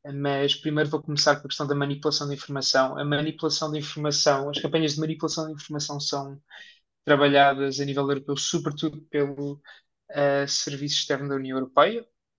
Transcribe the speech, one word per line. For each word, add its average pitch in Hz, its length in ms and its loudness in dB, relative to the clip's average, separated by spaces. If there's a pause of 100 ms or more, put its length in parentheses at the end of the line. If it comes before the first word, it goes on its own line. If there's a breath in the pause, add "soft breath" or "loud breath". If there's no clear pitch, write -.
(140)
Mas 139 400 0
primeiro 151 340 0
vou 147 140 -2
começar 143 340 2
com 147 100 -12
a - 20 -12
questão 147 180 -4
da 143 80 0
manipulação 143 520 -2
da 143 80 -4
informação. 135 640 0
A 143 60 -2
manipulação 151 640 -2
da 151 80 -2
informação, 147 720 0
as 143 100 -4
campanhas 156 360 0
de 151 60 -4
manipulação 156 440 -4
da 156 80 -8
informação 147 480 -8
são 139 400 -6 (640 loud breath)
trabalhadas 139 760 6
a 143 40 0
nível 139 240 -2
europeu, 139 280 -2
sobretudo 151 760 -4
pelo, 143 500 -2 (480 loud breath)
eh, 143 380 2
Serviço 143 540 -4
Externo 143 280 -2
da 139 60 -2
União 131 240 -2
Europeia. 165 480 2 (320)